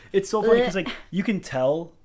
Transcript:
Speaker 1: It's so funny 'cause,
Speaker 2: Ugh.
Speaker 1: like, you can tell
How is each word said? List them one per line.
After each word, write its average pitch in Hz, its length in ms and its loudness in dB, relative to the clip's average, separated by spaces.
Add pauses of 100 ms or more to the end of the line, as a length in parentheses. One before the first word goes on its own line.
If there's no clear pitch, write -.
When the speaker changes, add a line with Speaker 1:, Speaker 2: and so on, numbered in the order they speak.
(120)
Speaker 1:
It's 196 180 0
so 214 120 0
funny 226 200 4
'cause, 185 140 -2
Speaker 2:
Ugh. 180 120 -4
Speaker 1:
like, - 80 -10 (160)
you 185 120 -2
can 202 180 -2
tell 139 500 -2 (140)